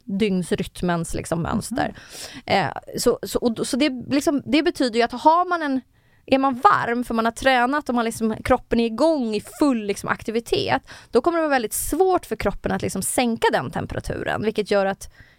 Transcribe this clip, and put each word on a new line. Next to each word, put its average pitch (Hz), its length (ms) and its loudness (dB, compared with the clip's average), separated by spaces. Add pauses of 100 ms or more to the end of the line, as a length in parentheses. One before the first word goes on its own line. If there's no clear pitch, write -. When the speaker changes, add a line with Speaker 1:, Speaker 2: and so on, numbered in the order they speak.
Speaker 1:
dygnsrytmens 185 1080 -2
liksom - 280 -4
mönster. - 520 -4 (400)
Speaker 2:
Mhm. 262 120 -16
Speaker 1:
Eh, 180 220 2 (300)
så, 226 260 2
så, - 160 -4
och, 233 280 -2
så 262 100 -2
det, 302 120 2 (200)
liksom, 285 360 0
det 285 180 2
betyder 247 360 0
ju 233 40 4
att 240 80 0
har 320 380 4
man 339 120 0
en, 269 200 -2 (440)
är 269 120 4
man 269 160 2 (100)
varm 233 400 4
för 233 100 -6
man 226 120 2
har 233 60 0
tränat 262 580 2
och 240 60 0
man 233 100 0
liksom, 220 380 -2
kroppen 240 360 2
är 233 60 4
igång 233 500 0
i 208 60 -4 (180)
full 247 260 2
liksom 196 240 -4
aktivitet, - 720 -2 (300)
då 240 100 4
kommer 339 160 2
det 320 40 2
vara 311 140 0
väldigt 226 180 -2
svårt 359 520 0
för 220 100 -6
kroppen - 360 -2
att 190 100 -2
liksom 190 200 -4
sänka 240 500 0
den 170 200 0
temperaturen, - 720 -4
vilket 214 280 -2
gör 196 140 4
att, 196 240 -4 (300)